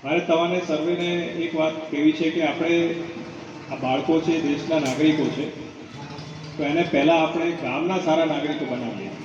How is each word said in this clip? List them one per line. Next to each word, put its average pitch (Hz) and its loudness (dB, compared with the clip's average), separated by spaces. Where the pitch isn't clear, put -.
મારે 156 2
તમારે 170 2
સર્વેને 175 0
એક 165 -4
વાત 160 -2
કહેવી 156 6
છે 160 2
કે 330 0
આપણે 170 2
આ - -6
બાળકો 139 2
છે, 160 2
દેશના 143 0
નાગરિકો 147 2
છે, 135 -2
તો 302 -4
એને 160 2
પહેલાં 156 6
આપણે 170 0
ગામના - -2
સારા 156 4
નાગરિકો 147 -2
બનાવીએ. 117 -6